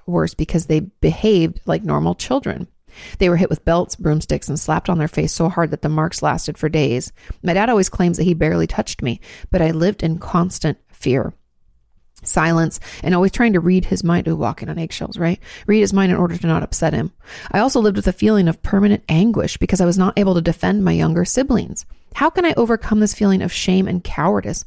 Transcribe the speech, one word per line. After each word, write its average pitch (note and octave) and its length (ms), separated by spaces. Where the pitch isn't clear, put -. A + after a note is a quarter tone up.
worse E3 280
because D#3+ 320
they D#3 140
behaved F3 840
like E3 180
normal D#3+ 320
children. - 540
They F#3 100
were F3 80
hit F3+ 140
with - 140
belts, E3+ 320
broomsticks, D3+ 520
and D3+ 100
slapped - 300
on E3+ 100
their D3+ 100
face D#3 240
so E3 160
hard E3+ 220
that D3+ 120
the D#3 60
marks D#3 340
lasted - 360
for D#3 100
days. D3 440
My E3+ 120
dad G#3 140
always G#3 200
claims - 300
that D#3 60
he F3 100
barely E3 320
touched - 360
me, B2+ 180
but F3+ 120
I D#3+ 80
lived E3+ 320
in D#3+ 160
constant E3+ 600
fear, - 420
silence, E3 560
and F3+ 100
always F#3+ 160
trying A#3 220
to F3+ 80
read F#3 240
his - 180
mind." E3+ 240
Ooh, D#3+ 80
walking D3 340
on E3+ 100
eggshells, E3+ 380
right? F3 220
"Read G#3+ 120
his G3 120
mind G3 180
in - 80
order E3+ 180
to F3 120
not D#3+ 160
upset D#3+ 280
him. D#3+ 200
I G3 80
also C4 200
lived G#3 160
with G3+ 120
a F3+ 40
feeling G3+ 360
of - 140
permanent G3+ 460
anguish F3 500
because F#3 220
I B3 60
was F#3+ 120
not F#3+ 200
able G3 160
to E3+ 60
defend F3+ 420
my F3 100
younger E3 320
siblings. - 640
How D#4 160
can F4+ 140
I D#4+ 120
overcome A3+ 420
this G#3+ 160
feeling F#3+ 280
of F3 100
shame F#3+ 340
and F3+ 160
cowardice F#3 640